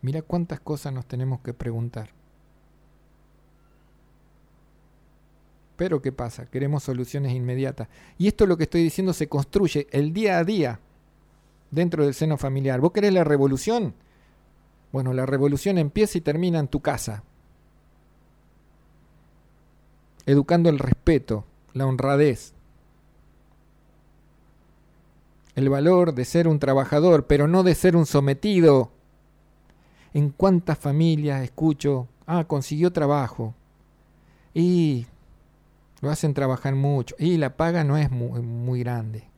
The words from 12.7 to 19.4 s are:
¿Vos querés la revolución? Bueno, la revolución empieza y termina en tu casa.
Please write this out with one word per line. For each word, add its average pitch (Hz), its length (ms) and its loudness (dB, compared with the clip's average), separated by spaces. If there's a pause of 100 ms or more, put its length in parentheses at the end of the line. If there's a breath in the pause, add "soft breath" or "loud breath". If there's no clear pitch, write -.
¿Vos 165 120 2
querés 208 200 2
la 180 120 4
revolución? 147 680 0 (1000 soft breath)
Bueno, 131 200 -4
la 127 120 -2
revolución 143 540 0
empieza 185 400 0
y - 20 -4
termina 165 380 -2
en 143 100 -2
tu 147 120 -4
casa. 113 440 -6 (3000)